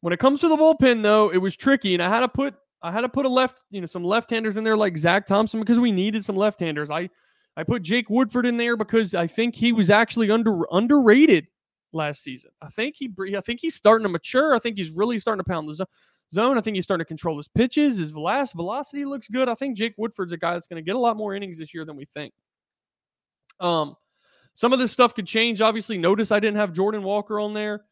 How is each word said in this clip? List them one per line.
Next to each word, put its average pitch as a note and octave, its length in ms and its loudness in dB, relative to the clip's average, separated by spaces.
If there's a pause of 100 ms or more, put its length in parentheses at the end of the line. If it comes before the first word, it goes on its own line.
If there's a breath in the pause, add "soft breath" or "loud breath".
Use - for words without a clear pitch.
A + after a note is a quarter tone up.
When E3+ 100 -2
it F3 80 -4
comes C4+ 220 4
to E4+ 60 2
the D#4 80 4
bullpen, C#4 460 4
though, G#3+ 280 4
it F3+ 80 0
was F#3 180 -2
tricky, C4 380 2
and F3 80 0
I F3 60 0
had A3+ 120 2
to B3+ 80 0
put, C#4 260 -4 (280)
I E3+ 100 -8
had G#3+ 80 -4
to B3+ 80 -4
put C4 160 -2
a C4 60 0
left, B3+ 400 0
you G3 100 -10
know, F3 60 -8
some F3 180 -10
left-handers A3 540 -2
in A3 40 -6
there A3 140 2
like G3+ 220 0
Zach E3+ 280 2
Thompson G#3 320 0
because A3+ 220 2
we A#3+ 100 2
needed G#3 340 -2
some G3 120 -6
left-handers. E3 540 -2
I, F3 180 -6 (480)
I D#3 80 -8
put A#3 180 -2
Jake A3+ 280 -2
Woodford A#3+ 340 0
in A#3+ 140 0
there A#3 180 -2
because G#3+ 380 -2
I E3+ 120 0
think A#3 300 -2
he A#3+ 160 2
was G#3+ 160 2
actually A3 420 4
under, G#3+ 300 2 (100)
underrated A#3+ 760 6 (480)
last D3+ 280 -4
season. B2+ 280 -14 (100)
I D3 80 -18
think A#3+ 280 -6
he C4 120 -10
br-, F#3+ 280 -8
I G3 40 -2
think A#3 200 -8
he's E4 140 -4
starting A3 300 6
to G3 60 0
mature. C4 440 2
I A#3 40 2
think A3 180 -4
he's F3 140 -6
really G#3+ 280 -2
starting G3+ 240 -4
to - 60 -6
pound D#3+ 200 -4
the D3+ 60 -10
zo-, F3+ 120 -6 (460)
zone. A#3+ 260 2
I - 20 0
think G#3 160 -4
he's F3+ 80 -4
starting E3+ 200 -2
to - 40 -16
control D#3+ 300 -6
his D3 100 -14
pitches. B3+ 480 2
His D#3 160 -6
velas-, G3 420 -4
velocity B3+ 520 -8
looks C#4 200 -10
good. B3 220 -2
I A#3 60 -2
think C4 220 -6
Jake G#3+ 200 -4
Woodford's G3 380 -6
a - 20 -10
guy E3+ 160 -4
that's F3 160 -8
gonna E3 140 -12
get F3 120 -4
a B3+ 60 -2
lot A#3 160 0
more G#3+ 180 -6
innings F#3+ 240 -10
this D#3 160 -16
year D#3+ 120 -12
than D#3 100 -16
we C#3 80 -16
think. D3 300 -14 (1200)
Um, E3 380 -2 (560)
some A#3+ 220 0
of C4 40 0
this B3 140 0
stuff A#3+ 220 2
could F#3+ 120 -8
change. A3 360 -2
Obviously, A3 340 -2
notice F#3+ 340 0
I G#3 80 2
didn't G#3 200 0
have G3 160 -2
Jordan G3+ 280 -2
Walker G#3 380 -4
on G#3 140 -6
there. G#3 380 -8